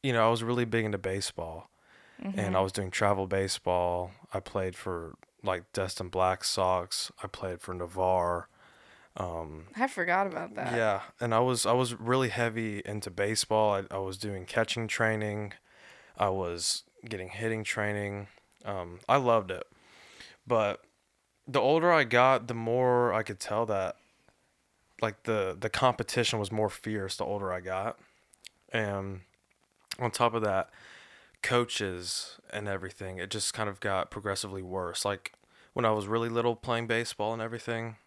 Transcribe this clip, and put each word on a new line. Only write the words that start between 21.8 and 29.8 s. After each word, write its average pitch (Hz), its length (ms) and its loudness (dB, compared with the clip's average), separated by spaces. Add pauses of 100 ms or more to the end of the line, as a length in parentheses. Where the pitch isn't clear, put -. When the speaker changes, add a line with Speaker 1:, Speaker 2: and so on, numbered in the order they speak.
Speaker 1:
I 151 120 6
got, 120 440 6
the 123 60 -4
more 120 580 4
I 110 100 2
could 104 160 -6
tell 110 280 0
that, 98 300 -2 (1040)
like, 110 220 -4
the, 101 360 0
the 110 80 -2
competition 120 720 2
was 101 120 -2
more 107 200 2
fierce 104 460 -4
the - 80 -4
older 98 280 -2
I 90 80 -4
got. 92 380 -4 (760)
And 98 480 -2 (760)